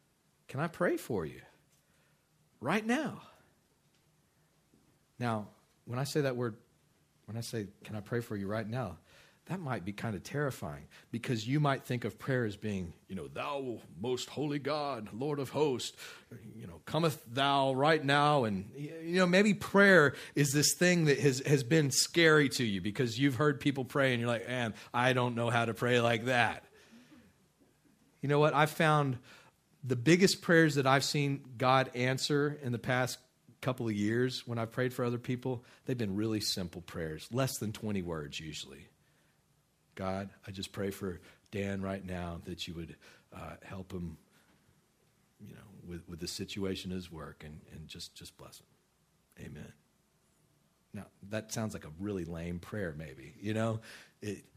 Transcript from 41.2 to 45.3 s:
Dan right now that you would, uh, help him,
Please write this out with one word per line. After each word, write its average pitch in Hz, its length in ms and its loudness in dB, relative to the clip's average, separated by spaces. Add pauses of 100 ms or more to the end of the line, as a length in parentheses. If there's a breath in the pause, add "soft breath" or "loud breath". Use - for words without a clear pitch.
Dan 98 300 -4
right 98 240 -6
now 87 400 -6
that 87 220 -10
you 87 60 -10
would, 80 220 -12 (380 loud breath)
uh, 85 300 -14
help 95 300 -14
him, 85 240 -8 (1200 soft breath)